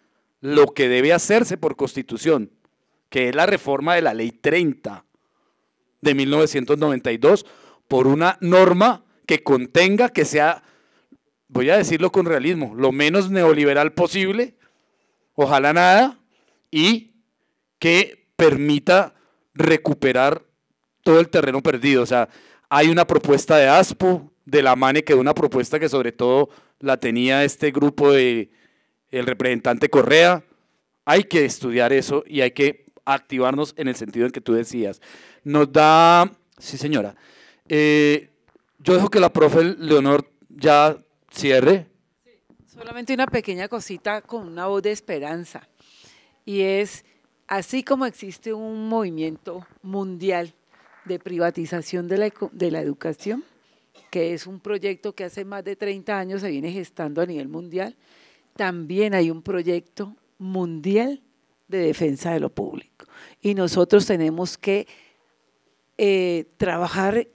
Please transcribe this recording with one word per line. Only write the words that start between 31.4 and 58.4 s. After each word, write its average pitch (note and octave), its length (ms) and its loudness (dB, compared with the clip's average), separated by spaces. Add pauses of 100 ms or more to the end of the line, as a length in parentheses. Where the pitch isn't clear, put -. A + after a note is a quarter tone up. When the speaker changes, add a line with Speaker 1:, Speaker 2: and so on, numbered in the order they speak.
Speaker 1:
estudiar A#2+ 480 -2
eso C#3 340 -2
y D3 140 -8
hay B2 120 0
que C#3+ 340 -2 (180)
activarnos C3+ 720 -2
en B2 120 -6
el B2 80 -6
sentido A2+ 300 -4
en B2+ 60 -4
que B2 100 -12
tú A#2 120 -2
decías. A2+ 480 -6 (420)
Nos D3 280 0
da, E3 580 6 (280)
sí - 200 -16
señora, B2+ 380 -4 (520)
eh, D3+ 600 2 (480)
yo D#3 160 0
dejo F#3+ 160 4
que G3+ 120 2
la F3 100 4
profe D#3 320 4
Leonor D3 680 0 (200)
ya D3 520 2 (300)
cierre. C#3+ 560 2 (360)
Speaker 2:
Sí, - 80 -20 (360)
solamente A#3 460 -10
una C4 120 -2
pequeña G#3 420 -8
cosita G#3 540 -10
con G#3+ 260 -14
una E3+ 200 -10
voz G3 160 -4
de G#3 80 -2
esperanza, E3 760 -12 (760)
y G3+ 160 -4
es, G3 440 -4 (420)
así G3 360 -6
como C4+ 220 -4
existe G#3+ 480 -12
un A3 360 -10
movimiento F3 760 -6 (160)
mundial F#3 720 -6 (520)
de F3+ 140 -10
privatización F3 880 -6
de F#3+ 80 -2
la G#3 100 0
eco-, G#3 240 -10
de F3+ 180 -4
la D#3+ 120 -6
educación, D#3+ 600 -8 (680)
que E3+ 220 -4
es D#3+ 120 -12
un F#3 140 -18
proyecto G3 560 -10
que G3 80 -14
hace F#3+ 220 -14
más G3 180 -16
de G3 140 -12
treinta G3+ 420 -8
años F#3+ 220 -10
se G3 80 -10
viene D3+ 220 -8
gestando E3 500 -10
a F3+ 40 -2
nivel D#3 220 -12
mundial, F3 480 -12 (640)